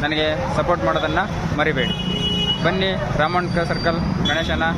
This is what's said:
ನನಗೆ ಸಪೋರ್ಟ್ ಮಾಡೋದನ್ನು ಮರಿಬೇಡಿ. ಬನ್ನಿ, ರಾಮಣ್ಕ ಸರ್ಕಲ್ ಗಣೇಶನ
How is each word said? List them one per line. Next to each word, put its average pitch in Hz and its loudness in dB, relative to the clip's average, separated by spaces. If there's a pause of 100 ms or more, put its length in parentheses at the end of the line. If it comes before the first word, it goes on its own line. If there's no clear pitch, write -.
ನನಗೆ 156 0 (320)
ಸಪೋರ್ಟ್ 170 0
ಮಾಡೋದನ್ನು 160 0 (360)
ಮರಿಬೇಡಿ. 135 0 (680)
ಬನ್ನಿ, 190 0 (300)
ರಾಮಣ್ಕ 175 0
ಸರ್ಕಲ್ 170 0 (280)
ಗಣೇಶನ 160 0 (140)